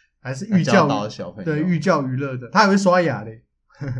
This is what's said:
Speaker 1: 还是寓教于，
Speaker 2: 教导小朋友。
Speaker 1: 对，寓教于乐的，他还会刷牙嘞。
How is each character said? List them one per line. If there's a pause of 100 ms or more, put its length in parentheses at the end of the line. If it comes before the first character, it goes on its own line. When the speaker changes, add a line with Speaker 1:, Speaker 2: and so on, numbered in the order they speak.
(200)
Speaker 1:
还
是
寓
教
于，
Speaker 2:
教
导
小
朋
友。
Speaker 1:
对，
寓
教
于
乐
的，
他
还
会
刷
牙
嘞。 (560)